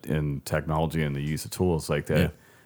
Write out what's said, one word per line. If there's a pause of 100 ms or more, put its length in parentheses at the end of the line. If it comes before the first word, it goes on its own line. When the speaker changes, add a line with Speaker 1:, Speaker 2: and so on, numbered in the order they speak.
Speaker 1:
in
technology
and
the
use
of
tools
like
that.
Speaker 2:
Yeah. (360)